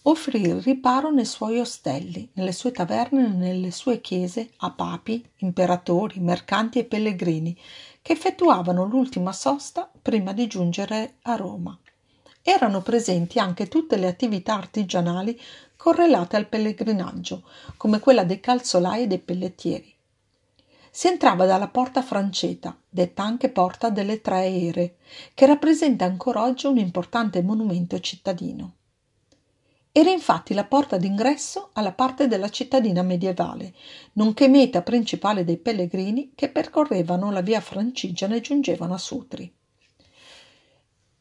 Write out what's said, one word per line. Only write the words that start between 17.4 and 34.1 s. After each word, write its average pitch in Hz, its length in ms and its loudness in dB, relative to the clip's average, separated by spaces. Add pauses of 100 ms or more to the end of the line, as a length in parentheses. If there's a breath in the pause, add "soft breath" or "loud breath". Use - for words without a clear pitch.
come 214 220 2
quella 226 260 6
dei 185 160 -2
calzolai 220 640 0
e 233 40 -2
dei 185 120 0
pellettieri. - 720 -6 (1000 soft breath)
Si - 160 -2
entrava 220 380 4
dalla 190 240 2
porta 254 320 0
Franceta, 196 760 -4 (120)
detta 180 340 -2
anche 240 240 -2
porta 196 420 0
delle 214 300 -2
Tre 190 240 0
Ere, 175 540 -2 (360 loud breath)
che - 120 8
rappresenta 294 580 4
ancora 190 400 -2
oggi 262 240 -2
un 262 120 2
importante 185 640 -2
monumento 190 600 -2
cittadino. - 720 -8 (1200)
Era 320 120 6
infatti 294 440 -2
la 202 120 0
porta - 320 2
d'ingresso 226 760 -2
alla 202 220 -4
parte 262 340 0
della 202 220 -2
cittadina 220 520 0
medievale, 180 720 -2 (420 loud breath)